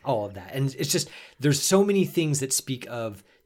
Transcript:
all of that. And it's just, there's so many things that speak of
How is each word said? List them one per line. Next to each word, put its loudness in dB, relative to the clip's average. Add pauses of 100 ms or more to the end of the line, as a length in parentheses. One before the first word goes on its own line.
all 0
of -8
that. -14
And 0
it's -2
just, -2 (300)
there's 4
so 6
many 4
things 0
that -4
speak -4
of -8 (220)